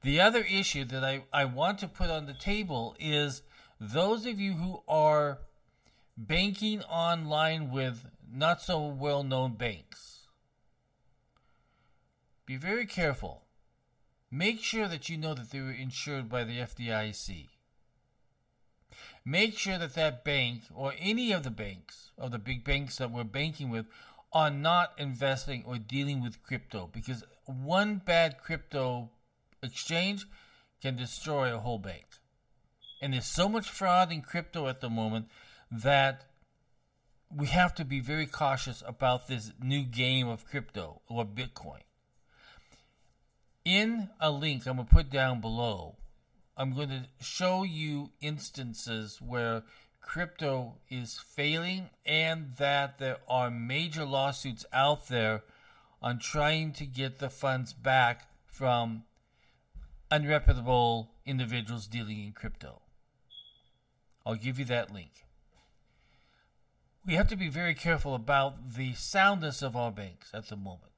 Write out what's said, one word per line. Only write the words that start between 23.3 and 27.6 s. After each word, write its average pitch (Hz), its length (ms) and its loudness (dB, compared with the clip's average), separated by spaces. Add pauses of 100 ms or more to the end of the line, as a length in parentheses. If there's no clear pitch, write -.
with, 113 160 -4 (460)
are 156 180 6
not 165 480 4
investing 135 680 -2
or 123 120 -6
dealing 131 440 -2
with 120 200 -8
crypto, 107 500 -8
because 117 320 -8 (220)
one 180 580 0